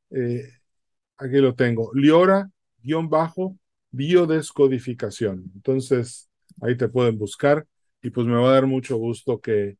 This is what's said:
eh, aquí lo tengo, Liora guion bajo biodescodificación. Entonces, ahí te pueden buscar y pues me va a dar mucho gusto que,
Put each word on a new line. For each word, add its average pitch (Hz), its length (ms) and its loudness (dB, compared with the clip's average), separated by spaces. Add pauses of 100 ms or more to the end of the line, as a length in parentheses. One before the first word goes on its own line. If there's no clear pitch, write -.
(100)
eh, 123 360 -4 (680)
aquí 135 220 -2
lo 131 160 4
tengo, 117 400 -2
Liora 185 560 4 (320)
guion 160 260 -4
bajo 165 480 -4 (340)
biodescodificación. 131 1600 0
Entonces, 127 760 -4 (320)
ahí 120 160 -2
te 120 120 -2
pueden 120 300 0
buscar 143 480 -2 (340)
y 123 100 -10
pues 120 160 -4
me 120 100 0
va 123 140 4
a - 20 6
dar 135 140 4
mucho 131 300 -4
gusto 113 440 -4
que, 101 400 -4